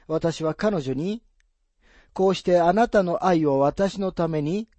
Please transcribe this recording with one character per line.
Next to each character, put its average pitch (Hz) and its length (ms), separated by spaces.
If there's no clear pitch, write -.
私 160 380
は 156 80
彼 208 300
女 131 100
に、 180 300
「こ 190 160
う 190 60
し - 80
て 175 180
あ 170 140
な 233 160
た 208 120
の 175 220
愛 170 220
を 139 120
私 151 400
の 190 140
た 170 160
め 156 140
に 190 260